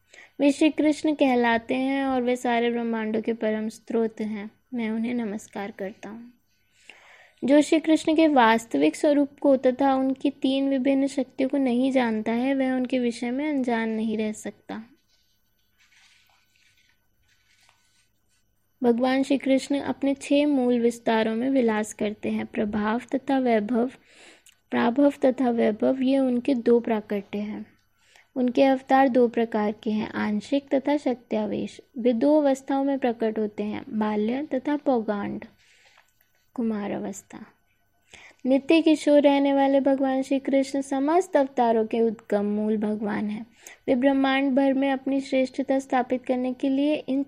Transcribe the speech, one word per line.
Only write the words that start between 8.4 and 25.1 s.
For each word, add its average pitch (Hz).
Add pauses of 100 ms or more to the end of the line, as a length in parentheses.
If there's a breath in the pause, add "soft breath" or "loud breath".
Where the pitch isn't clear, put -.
स्वरूप 285 (100)
को 277
तथा 262
उनकी 262
तीन 269
विभिन्न 269
शक्तियों 262
को 285
नहीं 262
जानता 226
है, 254
वह 262
उनके 254
विषय 240
में 277
अनजान 240
नहीं 220
रह 214
सकता। 208 (4000)
भगवान 254
श्री 269
कृष्ण 269
अपने 269
छह 285
मूल 247
विस्तारों 226
में 247
विलास 226
करते 214
हैं। 220
प्रभाव 214 (120)
तथा 269
वैभव, 233 (800 soft breath)
प्राभव 247 (120)